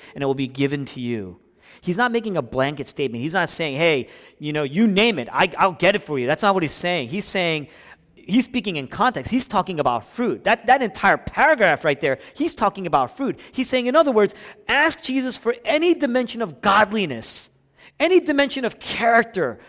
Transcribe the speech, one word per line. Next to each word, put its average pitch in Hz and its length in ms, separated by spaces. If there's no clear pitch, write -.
and 139 100
it - 20
will 135 100
be 135 120
given 139 380
to - 160
you." 107 380
He's 175 160
not 240 160
making 214 240
a 147 40
blanket 135 460
statement. 120 360
He's 160 100
not 175 160
saying, 151 260
"Hey, 147 320
you 147 140
know, 151 100
you 160 240
name 202 320
it, 117 140
I, 156 240
I'll 180 160
get 165 220
it 156 80
for 147 140
you." 123 100
That's 156 160
not 202 100
what 185 100
he's 143 80
saying. 170 380
He's 190 160
saying, 165 420
he's 220 300
speaking 208 320
in 135 100
context. 220 440
He's 247 140
talking 180 340
about 123 260
fruit. 196 400
That, 214 220
that 262 140
entire 196 360
paragraph 226 680
right 147 160
there, 135 200
he's 320 180
talking 196 340
about 139 300
fruit. 247 220
He's 254 160
saying, 247 200
in 254 80
other 302 160
words, 208 220
ask 294 340
Jesus 254 360
for 240 180
any 311 280
dimension 254 480
of 175 200
godliness, 202 920
any 339 220
dimension 277 420
of - 160
character, 226 880